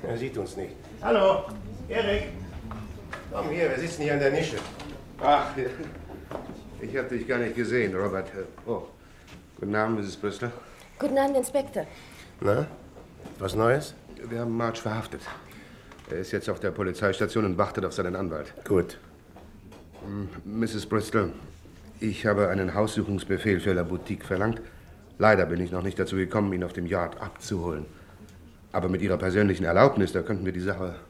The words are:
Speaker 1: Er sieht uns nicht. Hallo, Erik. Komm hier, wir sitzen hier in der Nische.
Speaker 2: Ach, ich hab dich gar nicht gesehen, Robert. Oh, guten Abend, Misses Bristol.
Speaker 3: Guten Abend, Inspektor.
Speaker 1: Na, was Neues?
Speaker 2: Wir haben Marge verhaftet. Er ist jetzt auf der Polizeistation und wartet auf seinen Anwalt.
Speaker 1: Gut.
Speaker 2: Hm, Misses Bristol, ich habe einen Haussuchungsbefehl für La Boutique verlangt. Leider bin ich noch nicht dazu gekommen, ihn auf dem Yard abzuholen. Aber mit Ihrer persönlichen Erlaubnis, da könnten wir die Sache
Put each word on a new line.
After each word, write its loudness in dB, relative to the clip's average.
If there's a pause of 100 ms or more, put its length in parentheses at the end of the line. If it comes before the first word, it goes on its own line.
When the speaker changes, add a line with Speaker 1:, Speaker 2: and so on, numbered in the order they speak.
Speaker 1:
Er -2
sieht -4
uns -4
nicht. -6 (280)
Hallo, 6 (420)
Erik. 2 (1080)
Komm -2
hier, 2
wir 0
sitzen -4
hier 2
in 2
der 6
Nische. 0 (640)
Speaker 2:
Ach, 6 (1300)
ich -4
hab 0
dich -2
gar 2
nicht 0
gesehen, 2
Robert. 0 (380)
Oh, -2 (760)
guten -2
Abend, 2
Misses -6
Bristol. -4 (480)
Speaker 3:
Guten 2
Abend, 4
Inspektor. 0 (560)
Speaker 1:
Na, 4 (720)
was -2
Neues? 4 (340)
Speaker 2:
Wir -4
haben -2
Marge -2
verhaftet. -4 (920)
Er -2
ist -6
jetzt -2
auf -2
der 0
Polizeistation 0
und 2
wartet 0
auf -2
seinen -2
Anwalt. -4 (140)
Speaker 1:
Gut. 4 (1080)
Speaker 2:
Hm, -6 (160)
Misses -2
Bristol, 2 (680)
ich -2
habe 6
einen 2
Haussuchungsbefehl 2
für 2
La 4
Boutique -4
verlangt. 0 (580)
Leider 8
bin 0
ich -2
noch -2
nicht -2
dazu 0
gekommen, 2
ihn 0
auf -6
dem -4
Yard -2
abzuholen. -4 (840)
Aber 0
mit 2
Ihrer 2
persönlichen 2
Erlaubnis, 6
da 0
könnten -2
wir -2
die -6
Sache -4 (140)